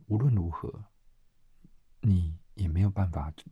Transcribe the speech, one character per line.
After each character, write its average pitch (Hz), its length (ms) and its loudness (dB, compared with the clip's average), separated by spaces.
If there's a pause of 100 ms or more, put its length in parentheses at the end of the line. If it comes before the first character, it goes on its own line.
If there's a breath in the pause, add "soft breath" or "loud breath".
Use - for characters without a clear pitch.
无 107 100 0
论 131 160 4
如 85 160 0
何， 78 340 -10 (1160)
你 87 380 2 (160)
也 92 140 -2
没 82 120 0
有 101 100 4
办 95 200 0
法 78 220 -4 (200)